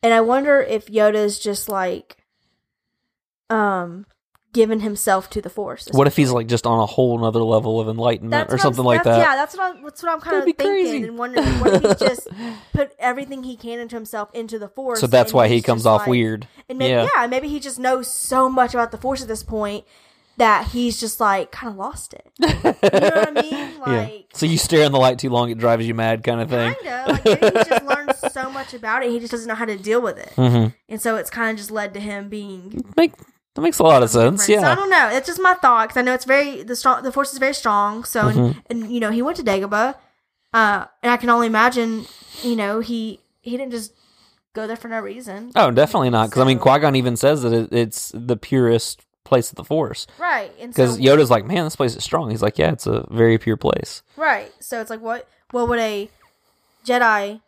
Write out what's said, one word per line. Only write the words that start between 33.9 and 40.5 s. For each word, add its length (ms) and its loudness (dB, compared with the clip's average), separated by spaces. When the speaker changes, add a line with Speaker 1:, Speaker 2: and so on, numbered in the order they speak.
Speaker 2:
of 80 2
sense, 380 4
Speaker 1:
different. 160 4
So 20 4
Speaker 2:
yeah. 60 4
Speaker 1:
I 20 4
don't 160 -2
know. 260 4
It's 120 -4
just 120 -6
my 140 4
thought, 340 2
'cause 80 -4
I 60 2
know 120 0
it's 100 -6
very, 400 0
the 100 -8
strong, 300 0
the 80 -4
Force 200 -2
is 60 -12
very 160 -2
strong. 480 -2
So, 240 0
and, 120 2
Speaker 2:
Mm-hmm. 200 0
Speaker 1:
and, 240 -8
you 60 -2
know, 140 -2
he 100 -2
went 140 -4
to 80 -10
Dagobah, 500 -2